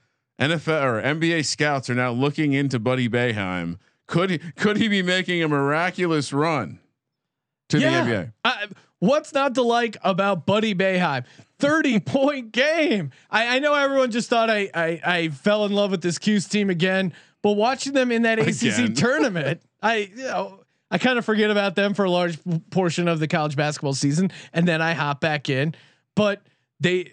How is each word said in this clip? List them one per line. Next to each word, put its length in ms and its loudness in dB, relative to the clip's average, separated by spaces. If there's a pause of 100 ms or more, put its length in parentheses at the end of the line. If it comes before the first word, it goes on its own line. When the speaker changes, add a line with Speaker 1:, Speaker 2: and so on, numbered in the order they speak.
(400)
Speaker 1:
N 140 2
F 160 -4
L 120 0
or 200 0
N 180 -2
B 140 0
A 100 0
scouts 460 -2
are 60 -2
now 160 0
looking 420 0
into 260 0
Buddy 300 0
Boeheim. 680 -2 (280)
Could 220 0
he, 80 -2
could 400 -2
he 100 0
be 140 0
making 420 -2
a 60 0
miraculous 840 0
run 480 -2 (920)
to 100 4
Speaker 2:
Yeah. 100 4
Speaker 1:
the 80 2
N 80 0
B 80 0
A? 200 -4 (120)
Speaker 2:
I, 200 -2 (340)
what's 340 0
not 220 0
to 60 0
like 440 0
about 400 0
Buddy 280 2
Boeheim? 520 0 (340)
Thirty 400 2
<laughs> 60 -4 (100)
point 380 0
game. 580 0 (180)
I, 280 2
I 20 2
know 140 2
everyone 360 2
just 200 -2
thought 200 2
I, 240 0
I, 300 -2
I 280 0
fell 340 0
in 80 -2
love 180 2
with 100 -2
this 160 -2
Cuse 300 0
team 220 0
again, 420 0 (300)
but 160 2
watching 340 -2
them 180 2
in 120 0
that 180 2
A 140 2
C 180 0
C 140 2
Speaker 1:
Again. 100 -2
Speaker 2:
tournament, 680 0 (200)
I, 340 0
you 80 -12
know, 380 -6 (280)
I 80 0
kinda 240 2
forget 300 2
about 240 0
them 180 2
for 120 0
a 40 2
large 340 0
p-, 160 -2 (120)
portion 360 0
of 120 0
the 80 0
college 280 -2
basketball 380 -2
season, 380 0 (200)
and 160 2
then 140 2
I 120 0
hop 280 -4
back 260 -2
in. 280 -2 (400)
But 260 2 (380)
they, 340 0